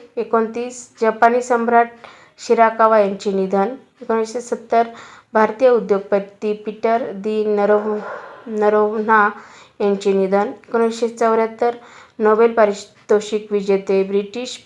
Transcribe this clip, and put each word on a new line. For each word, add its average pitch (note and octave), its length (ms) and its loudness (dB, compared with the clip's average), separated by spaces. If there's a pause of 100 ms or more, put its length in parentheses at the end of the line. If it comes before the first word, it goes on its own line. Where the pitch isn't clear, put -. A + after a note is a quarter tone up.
(160)
एकोणतीस, A3+ 720 -4 (140)
जपानी A#3 400 2
सम्राट A#3 460 2 (500)
शिराकावा A3+ 600 4
यांचे G3+ 340 0
निधन. F#3+ 360 0 (340)
एकोणावीसशे A3+ 380 -4
सत्तर, A#3 420 -2 (500)
भारतीय A3 360 2
उद्योगपती G3+ 840 0
पीटर A3 600 -4
दी G#3+ 320 -4
नरो-, G#3 540 0 (480)
नरोन्हा G#3+ 840 2 (520)
यांचे G3+ 320 0
निधन. G3 380 0 (180)
एकोणावीसशे A3+ 400 -2
चौऱ्याहत्तर, A3+ 640 -2 (440)
नोबेल A3 340 4
पारितोषिक G#3 1000 -2
विजेते G3 500 0
ब्रिटिश G3+ 640 -4